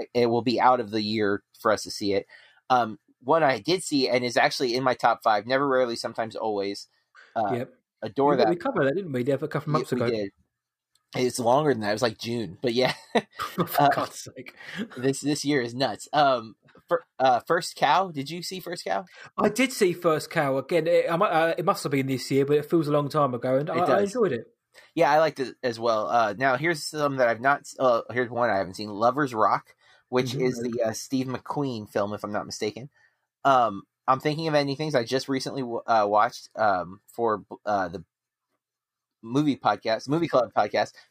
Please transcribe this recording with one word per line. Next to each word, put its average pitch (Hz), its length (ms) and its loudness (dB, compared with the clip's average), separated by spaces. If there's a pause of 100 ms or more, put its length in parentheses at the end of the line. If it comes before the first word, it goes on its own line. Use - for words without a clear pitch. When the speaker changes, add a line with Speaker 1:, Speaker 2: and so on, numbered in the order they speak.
Speaker 1:
te-, - 120 -10
it 120 140 4
will 117 140 0
be 113 200 0
out 127 180 6
of 104 120 -8
the 110 100 -2
year 104 420 0 (160)
for 110 120 2
us 101 120 0
to 92 80 -12
see 101 220 -4
it. 98 120 -2 (440)
Um, 117 280 0 (240)
one 156 220 2
I 131 160 2
did 175 240 -2
see 135 260 0
and 123 140 2
is 120 140 -4
actually 131 380 2
in 131 80 -2
my 127 100 2
top 117 300 0
five, 107 220 2
Never, 135 220 0
Rarely, 127 280 0
Sometimes, 113 400 -6
Always. 101 520 -4 (480)
Uh, 107 160 -2
Speaker 2:
Yep. 120 220 -6 (300)
Speaker 1:
adore 139 280 0
Speaker 2:
We, 135 60 2
Speaker 1:
that. 113 120 4
Speaker 2:
we 113 60 0
covered 220 300 -2
that, 139 100 0
didn't 180 160 -6
we, 123 120 -2
Dev, 135 200 -2
a 147 40 -4
couple 147 240 -6
Speaker 1:
Yeah, 151 80 2
Speaker 2:
months - 120 -8
Speaker 1:
we 127 100 0
Speaker 2:
ago? 120 80 -2
Speaker 1:
did. 107 220 -4 (840)
It's 127 240 0
longer 131 340 4
than 113 80 -2
that. 104 80 -2
It 107 40 0
was, 110 80 -4
like, 117 160 0
June, 117 440 -6
but 120 120 0
yeah. 123 200 2 (200)
<laughs> 226 160 2
Speaker 2:
<laughs> - 100 -14
For - 280 -4 (120)
Speaker 1:
Uh, 143 100 6
Speaker 2:
God's 131 300 -2
sake. - 360 -18 (420)
Speaker 1:
this, 135 240 -2
this 143 240 -2
year 143 160 0
is 120 140 -6
nuts. 123 380 -4
Um, 127 420 2 (340)
fir-, 170 140 0 (160)
uh, 127 280 4
First 170 280 -2
Cow. 170 340 2
Did 139 200 -8
you 170 140 -10
see 185 160 -10
First 170 240 -10
Cow? 190 220 -4 (320)
Speaker 2:
I 208 120 2
did 254 220 0
see 180 220 2
First 156 380 0
Cow. 139 260 0
Again, 160 300 0
it, 170 240 4
I 170 60 2
mu-, 202 80 2
uh, 160 320 2
it 143 80 -4
must 190 180 0
have 147 80 -4
been 135 160 0
this 131 240 -4
year, 135 140 4
but 147 120 4
it 147 120 -4
feels 160 180 2
a 151 40 0
long 147 180 2
time 139 240 0
ago, 127 240 0
and 151 120 -2
Speaker 1:
It - 40 -4
Speaker 2:
I, 127 100 0
I - 20 2
Speaker 1:
does. 139 180 4 (120)
Speaker 2:
enjoyed 202 160 2
it. 117 140 -4 (500)
Speaker 1:
Yeah, 156 160 4
I 156 80 6
liked 156 200 2
it 117 220 -6
as 117 180 -2
well. 110 300 2
Uh, 113 260 2
now, 127 200 2
here's 156 280 -2
some 143 340 -2
that 123 100 6
I've 113 140 0
not 139 180 2
s-, - 200 -18
uh, 123 220 4 (100)
here's 120 200 -2
one 120 180 0
I 98 80 2
haven't 92 180 -4
seen: 104 140 -10
Lovers 120 460 0
Rock, 110 400 0 (340)
which 127 220 0
Speaker 2:
Mm-hmm. 131 100 -6
Speaker 1:
is 127 200 0
the, 117 200 -4
uh, 110 120 -2
Steve 131 340 -4
McQueen 123 600 -6
film, 104 260 -2
if 101 100 -10
I'm 104 100 -8
not 98 140 -6
mistaken. 110 420 -8 (560)
Um, 117 380 2 (240)
I'm 131 120 2
thinking 156 280 -2
of 151 80 2
ending 139 220 0
things 156 180 -2
I 117 80 2
just 131 260 -2
recently 135 320 -4
w-, 117 240 -6
uh, 107 240 4
watched, 107 460 0
um, 95 500 -2
for, 107 380 -2 (240)
uh, 98 220 0
the 85 140 -12 (1160)
movie 131 340 0
podcast, 110 540 -2
movie 160 180 0
club 120 280 0
podcast. 107 360 0 (200)